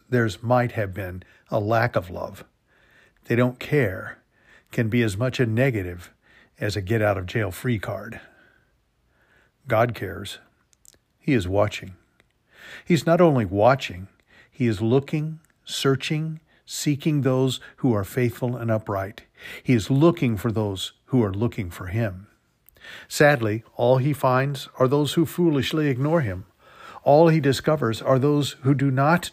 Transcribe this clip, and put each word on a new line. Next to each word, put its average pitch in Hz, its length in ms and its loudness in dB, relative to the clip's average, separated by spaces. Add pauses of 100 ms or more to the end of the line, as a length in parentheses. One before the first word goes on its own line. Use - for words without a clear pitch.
theirs 113 360 -2
might 120 300 0
have 98 200 -6
been 92 300 -10 (260)
a 120 100 -2
lack 113 360 0
of 92 160 -4
love. 90 320 -12 (800)
"They 123 120 -2
don't 123 220 0
care" 101 600 -4 (520)
can 120 160 -2
be 120 140 2
as 107 160 -2
much 127 220 -2
a 127 80 2
negative 110 640 -2 (460)
as 104 160 -4
a 104 80 -4
get-out-of-jail-free 104 960 -2
card. - 420 -10 (1500)
God 117 280 0
cares. 98 420 -10 (800)
He - 160 -2
is 98 140 0
watching. 98 480 -2 (920)
He's 165 220 2
not 165 120 6
only 143 260 6
watching, 98 640 0 (420)
he - 160 -2
is 107 120 0
looking, 139 600 0 (240)
searching, 156 760 -4 (280)
seeking 147 540 -2
those 131 380 0 (180)
who 127 160 2
are 104 100 -2
faithful 123 520 -4
and 117 140 -6
upright. 104 540 -4 (400)
He - 100 2
is 110 160 0
looking 139 480 2
for 113 140 -2
those 101 420 -4 (120)
who 127 180 2
are 98 100 0
looking 98 380 -4
for 92 160 -12
him. 98 400 -6 (800)
Sadly, 120 560 2 (120)
all 123 220 4
he 139 160 2
finds 135 640 0
are 131 100 4
those 143 260 0
who 165 120 4
foolishly 151 640 0
ignore 147 340 0
him. 95 240 -4 (580)
All 151 240 8
he 160 120 6
discovers 135 640 0
are 131 160 4
those 143 360 2 (100)
who 135 100 4
do 139 160 2
not 143 440 2